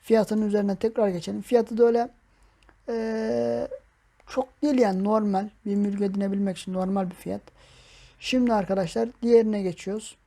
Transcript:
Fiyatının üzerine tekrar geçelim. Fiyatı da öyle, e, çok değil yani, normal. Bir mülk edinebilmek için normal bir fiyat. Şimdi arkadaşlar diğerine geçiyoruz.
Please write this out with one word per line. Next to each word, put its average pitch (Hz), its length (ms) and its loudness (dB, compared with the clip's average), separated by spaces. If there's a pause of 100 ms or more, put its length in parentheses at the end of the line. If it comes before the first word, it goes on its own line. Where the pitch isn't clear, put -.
Fiyatının 214 460 2
üzerine 202 300 0
tekrar 226 320 0
geçelim. 196 340 -6
Fiyatı 233 360 0
da 233 60 8
öyle, 233 260 2 (760)
e, 233 800 -2 (580)
çok - 360 -6
değil 294 160 2
yani, 196 260 2
normal. 208 440 0 (180)
Bir 202 100 -2
mülk 202 240 0
edinebilmek 196 580 -2
için - 140 -10
normal 185 380 -2
bir 180 40 -12
fiyat. 196 280 -10 (760)
Şimdi 247 320 2
arkadaşlar 196 560 0 (140)
diğerine 226 400 4
geçiyoruz. 196 540 -6 (100)